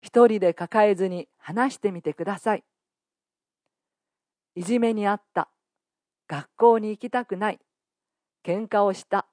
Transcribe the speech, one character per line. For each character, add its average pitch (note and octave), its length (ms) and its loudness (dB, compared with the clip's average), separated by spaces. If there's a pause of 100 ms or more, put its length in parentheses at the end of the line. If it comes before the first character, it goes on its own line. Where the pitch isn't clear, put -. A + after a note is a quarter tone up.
一 A#3+ 240 6
人 A3 120 2
で F3+ 140 2
抱 G#3 340 2
え G#3 80 4
ず F#3 140 -2
に F3+ 200 -8 (100)
話 A#3+ 360 -2
し - 40 -20
て G3+ 140 -4
み E3+ 100 -12
て D3+ 100 -4
く E3 140 -8
だ G3 120 -6
さ G#3+ 180 -2
い。 - 80 -12 (1900)
い F3+ 80 -10
じ A3 160 -2
め A#3 140 2
に G#3 140 -2
あ G3+ 80 0
っ G#3 80 -10 (100)
た。 - 160 -4 (800)
学 - 280 -12
校 A#3 220 6
に G#3+ 120 -6
行 G#3 100 -10
き A#3+ 100 -10
た B3 140 -4
く F#3 140 -8
な G#3 140 -2
い。 - 60 -12 (840)
喧 G3+ 240 -4
嘩 G3+ 140 2
を G3+ 100 2
し - 140 -10
た。 G3 260 -4